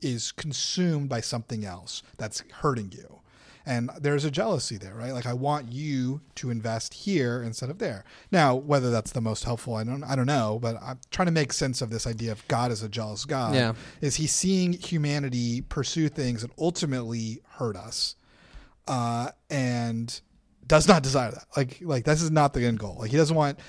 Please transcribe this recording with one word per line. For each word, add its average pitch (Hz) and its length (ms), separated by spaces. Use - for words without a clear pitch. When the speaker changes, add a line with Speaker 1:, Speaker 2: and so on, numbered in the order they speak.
Speaker 1:
is 123 300
consumed 156 760
by 120 140
something 113 420
else 92 380
that's 110 240
hurting 113 400
you. - 220
And 120 260
there's 143 240
a 156 60
jealousy 147 480
there, 95 160
right? 120 180
Like, 120 140
I 123 80
want 139 360
you 135 520
to 127 140
invest 113 440
here 127 480
instead 117 260
of 165 100
there. 117 260
Now, 151 220
whether 135 360
that's 113 220
the 131 80
most 110 240
helpful, 120 300
I 110 100
don't, 131 200
I 139 120
don't 127 100
know, 113 340
but 117 220
I'm 127 160
trying 185 160
to 170 60
make 151 200
sense 131 300
of 113 80
this 113 160
idea 113 260
of 104 160
God 123 240
as 107 100
a 110 60
jealous 107 380
God. 131 280
Speaker 2:
Yeah. 117 200
Speaker 1:
Is 143 160
he 156 100
seeing 180 460
humanity 143 880
pursue 151 480
things 123 340
that 120 160
ultimately 123 920
hurt 113 260
us, 104 400
uh, 120 440
and 120 680
does 156 220
not 170 140
desire 131 280
that. - 160
Like, 131 260
like, 143 220
this 151 180
is 160 80
not 151 240
the 123 100
end 117 140
goal. 101 200
Like, 110 120
he 131 80
doesn't 160 180
want, 143 220